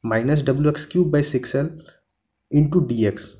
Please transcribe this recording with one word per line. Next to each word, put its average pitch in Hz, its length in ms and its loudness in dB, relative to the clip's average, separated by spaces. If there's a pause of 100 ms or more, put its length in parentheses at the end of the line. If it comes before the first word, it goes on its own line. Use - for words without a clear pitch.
(120)
minus 131 340 0
डब्ल्यू 143 240 2
एक्स - 220 -6
क्यूब 175 240 2
by 147 80 2
सिक्स - 320 -6
एल 147 140 -2 (800)
into 151 360 2
डी 117 180 0
एक्स। - 180 -4 (160)